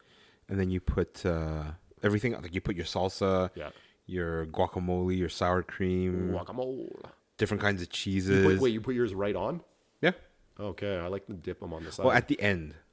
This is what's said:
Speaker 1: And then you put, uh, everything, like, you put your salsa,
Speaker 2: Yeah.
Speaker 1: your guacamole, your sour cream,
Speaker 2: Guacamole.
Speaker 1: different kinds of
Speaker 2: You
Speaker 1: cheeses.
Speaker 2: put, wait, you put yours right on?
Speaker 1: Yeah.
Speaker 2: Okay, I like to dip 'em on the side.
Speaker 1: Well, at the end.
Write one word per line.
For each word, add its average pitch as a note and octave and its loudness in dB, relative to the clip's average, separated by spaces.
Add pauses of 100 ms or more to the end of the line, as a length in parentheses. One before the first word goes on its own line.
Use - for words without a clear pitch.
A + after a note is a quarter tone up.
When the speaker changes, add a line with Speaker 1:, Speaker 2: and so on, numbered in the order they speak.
(500)
Speaker 1:
And G2 -2
then F#2 2
you F#2 0
put, - -2
uh, D#2 -2 (320)
everything, G#2 2
like, - -10
you F#2 0
put G2+ -2
your E2+ -4
salsa, F#2 2
Speaker 2:
Yeah. D2+ -10 (360)
Speaker 1:
your E2 -2
guacamole, F2+ 0
your E2+ 0
sour F2+ 0
cream, F#2 0
Speaker 2:
Guacamole. B2+ -6 (460)
Speaker 1:
different G2+ 0
kinds G2 0
of E2+ -8
Speaker 2:
You - -16
Speaker 1:
cheeses. F#2+ 4
Speaker 2:
put, F#2+ 6
wait, B2 4
you G#2+ -4
put B2 -2
yours A#2 0
right G2 0
on? B2 -2 (400)
Speaker 1:
Yeah. E3 4 (480)
Speaker 2:
Okay, G2+ -4
I F2 -4
like G2 -6
to - -8
dip F2+ -8
'em F2 -8
on D#2+ -8
the D#2+ -12
side. - 0
Speaker 1:
Well, A#2+ 6
at A#2+ 4
the D3 0
end. E2+ 0 (180)